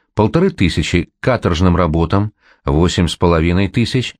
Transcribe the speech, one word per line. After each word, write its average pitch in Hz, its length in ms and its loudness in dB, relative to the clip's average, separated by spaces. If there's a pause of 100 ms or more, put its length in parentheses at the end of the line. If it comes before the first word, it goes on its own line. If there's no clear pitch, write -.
(140)
полторы 160 360 0
тысячи 85 540 0
к - 60 -14 (120)
каторжным 90 560 0
работам, 85 560 0 (320)
восемь 85 420 0
с - 80 -8
половиной 87 540 0
тысяч 117 500 -4